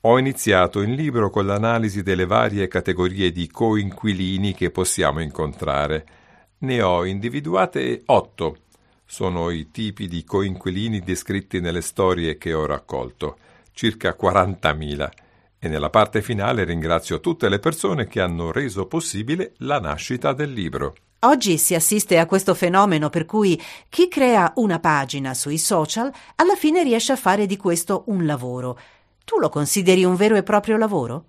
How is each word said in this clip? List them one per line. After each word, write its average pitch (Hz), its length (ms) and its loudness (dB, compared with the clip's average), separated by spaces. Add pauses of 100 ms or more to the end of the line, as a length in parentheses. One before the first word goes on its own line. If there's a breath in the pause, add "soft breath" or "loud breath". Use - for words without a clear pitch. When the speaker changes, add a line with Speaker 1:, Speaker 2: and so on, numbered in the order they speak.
Speaker 1:
Ho 120 180 6
iniziato 104 640 2
il 104 100 -2
libro 127 380 0
con 98 160 0
l'analisi 104 580 0
delle 92 220 0
varie 101 420 2
categorie 90 640 0
di 85 160 -6
coinquilini 98 1040 -2
che 87 160 -2
possiamo 82 520 0
incontrare. 73 840 -4 (540 soft breath)
Ne 127 220 -2
ho 90 240 2
individuate 131 1000 -4
otto. 85 500 0 (480)
Sono 87 440 -4
i 78 220 -8
tipi 104 380 -8
di 85 160 -8
coinquilini 98 760 -4
descritti 92 640 -4
nelle 85 200 -4
storie 87 560 0
che 82 160 -4
ho 78 120 0
raccolto, 69 720 -6 (340 soft breath)
circa 107 420 -2
quarantamila. 78 960 0 (480 soft breath)
E - 120 -10
nella 76 200 -2
parte 107 320 2
finale 107 440 -2
ringrazio 82 560 -2
tutte 165 260 0
le 101 120 2
persone 160 480 -2
che - 120 -4
hanno 85 320 -2
reso 98 360 -4
possibile 156 720 -6
la 135 200 -2
nascita 123 540 -4
del 143 180 -6
libro. 71 440 -6 (280)
Speaker 2:
Oggi 233 340 4
si 175 180 0
assiste 190 420 2
a 165 80 6
questo 190 300 2
fenomeno 175 540 2
per 156 160 -2
cui 202 360 2 (280 loud breath)
chi 359 180 4
crea 240 480 4
una 214 240 2
pagina 139 540 0
sui 143 240 -4
social 202 520 0 (260 loud breath)
alla 359 200 4
fine 320 260 2
riesce 240 300 2
a 247 60 2
fare 202 280 2
di 196 120 -4
questo 170 500 -2
un 185 180 0
lavoro. 127 540 -6 (460 soft breath)
Tu 440 120 -2
lo 180 120 2
consideri 185 560 4
un 180 100 4
vero 208 220 4
e 190 60 2
proprio 214 340 2
lavoro? 165 520 -2